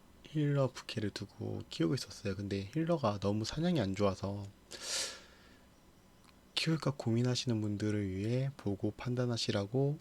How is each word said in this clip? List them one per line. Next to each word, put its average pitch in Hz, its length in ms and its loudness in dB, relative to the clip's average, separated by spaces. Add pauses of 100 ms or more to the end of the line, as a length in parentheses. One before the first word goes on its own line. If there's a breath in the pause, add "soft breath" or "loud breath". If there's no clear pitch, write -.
(240)
힐러 143 480 2
부캐를 - 380 -2
두고 104 580 -6
키우고 160 280 2
있었어요. - 380 -4
근데 98 380 -2
힐러가 151 460 2
너무 104 260 2
사냥이 165 340 0
안 98 160 2
좋아서 98 480 0 (2000 loud breath)
키울까 156 420 2
고민하시는 120 640 2
분들을 104 480 0
위해 113 480 0
보고 104 360 -2
판단하시라고 123 1080 0